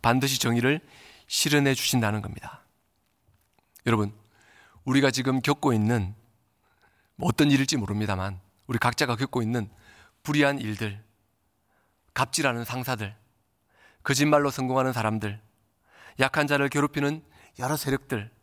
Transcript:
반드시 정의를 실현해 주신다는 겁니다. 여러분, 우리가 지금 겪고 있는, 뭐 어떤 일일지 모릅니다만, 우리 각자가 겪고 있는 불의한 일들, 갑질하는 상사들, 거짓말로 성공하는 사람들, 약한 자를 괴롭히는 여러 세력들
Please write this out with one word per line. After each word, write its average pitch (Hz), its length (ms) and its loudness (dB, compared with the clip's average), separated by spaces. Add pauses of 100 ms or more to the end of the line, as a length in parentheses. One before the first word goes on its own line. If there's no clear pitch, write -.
반드시 127 380 2
정의를 123 420 2 (460)
실현해 143 460 2
주신다는 107 480 0
겁니다. - 400 -14 (1200)
여러분, 107 280 0 (720)
우리가 135 260 4
지금 131 300 0
겪고 143 320 2
있는, 107 420 0 (1000)
뭐 - 140 -2
어떤 147 220 4
일일지 135 260 2
모릅니다만, 98 640 -2 (280)
우리 120 100 -4
각자가 123 380 0
겪고 127 260 -4
있는 113 280 -2 (540)
불의한 143 360 2
일들, 107 440 -6 (1080)
갑질하는 123 500 0
상사들, 113 520 -6 (880)
거짓말로 143 480 2
성공하는 131 420 -2
사람들, 107 480 -4 (760)
약한 143 280 2
자를 143 220 2
괴롭히는 147 540 0 (360)
여러 - 160 -2
세력들 131 560 -4 (120)